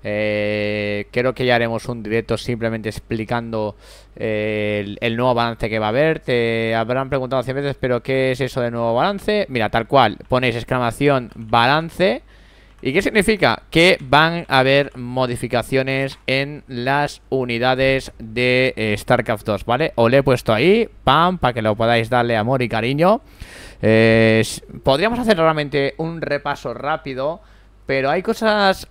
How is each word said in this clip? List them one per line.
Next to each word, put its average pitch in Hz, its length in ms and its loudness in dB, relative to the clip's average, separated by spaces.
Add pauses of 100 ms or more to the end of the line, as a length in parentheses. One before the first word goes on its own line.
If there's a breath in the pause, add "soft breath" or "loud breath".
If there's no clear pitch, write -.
Eh, 104 1080 -2
creo 123 220 -2
que 131 100 -6
ya 123 120 2
haremos 117 320 -2
un 120 160 -10
directo 110 340 -2
simplemente 113 500 -6
explicando, 110 880 -6 (400 loud breath)
eh, 107 720 -2
el, 101 160 -10
el 117 160 -2
nuevo 127 160 0
balance 117 360 -2
que 110 100 -2
va 107 80 0
a - 20 0
haber. 151 300 0
Te 113 560 0
habrán 123 340 -2
preguntado 131 320 -2
cien 127 140 -6
veces, 139 240 -4
"¿Pero 123 240 -2
qué 131 280 0
es 123 80 -4
eso 131 220 -4
de 120 80 -2
nuevo 117 240 -2
balance?". 196 560 0
Mira, 113 200 -2
tal 117 180 -2
cual, 127 300 4 (120)
ponéis 123 260 2
exclamación 123 760 0
balance. 143 880 0 (580 soft breath)
¿Y 135 140 -4
qué 185 80 2
significa? 196 680 2
Que 170 280 6
van 156 480 2
a 135 120 2
haber 135 360 2
modificaciones 127 1300 -2
en 139 400 -2
las 135 640 -2
unidades 127 920 0
de, 123 580 0
eh, 107 180 0
StarCraft 117 520 -2
dos, 101 180 -2
¿vale? 131 300 -2
Os 117 160 4
le 131 60 4
he 135 60 4
puesto 123 300 2
ahí, 185 340 2 (160)
pam, 170 360 2
pa' 123 140 0
que 117 100 -4
lo 107 120 2
podáis 113 320 2
darle 120 300 2
amor 123 240 0
y 117 80 -2
cariño. 143 520 2 (600 loud breath)
Eh, 113 600 6
s-, - 220 -6 (200)
podríamos 180 340 2
hacer 226 200 2
realmente 147 600 0
un 165 240 -6
repaso 143 540 -6
rápido, 139 680 -6 (460 soft breath)
pero 135 240 0
hay 180 100 0
cosas 208 680 0